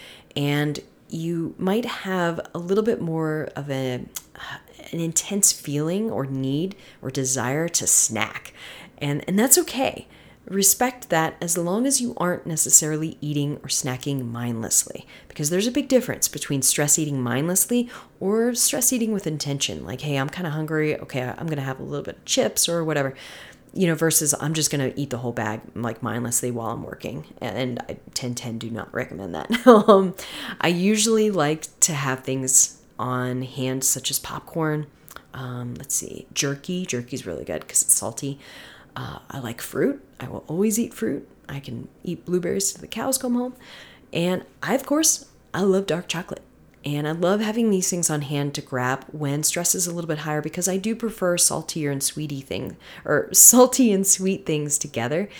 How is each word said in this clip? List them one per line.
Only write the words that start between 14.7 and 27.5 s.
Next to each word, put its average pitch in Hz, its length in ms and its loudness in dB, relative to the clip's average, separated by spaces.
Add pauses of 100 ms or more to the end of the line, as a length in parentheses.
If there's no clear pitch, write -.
because 147 220 -4
there's 190 180 2
a 247 40 -2
big 285 160 0
difference 214 400 2
between 143 340 -2
stress - 380 4
eating 143 220 0
mindlessly 175 680 2 (300)
or 226 340 2
stress - 400 2
eating 226 180 0
with 196 140 -2
intention. 139 600 -4
Like, 110 160 -8
"Hey, 143 160 -2
I'm 139 120 0
kinda 180 220 -6
hungry. 156 480 0
Okay, - 220 -6
I'm 127 260 -6
gonna 156 140 -2
have 135 180 -6
a 127 40 -10
little 139 200 -6
bit - 140 -10
of - 80 -20
chips - 440 2
or 170 140 0
whatever," 147 320 0 (580)
you 185 140 4
know, 160 80 4
versus, 156 440 2
"I'm 156 140 0
just 156 160 2
gonna 139 260 0
eat 131 140 -4
the 120 80 -4
whole 120 140 -4
bag, 110 300 -2 (120)
like, 113 300 -4
mindlessly 120 480 -2
while 113 180 -4
I'm 113 140 -6
working." - 420 -10 (160)
And 123 380 -4 (100)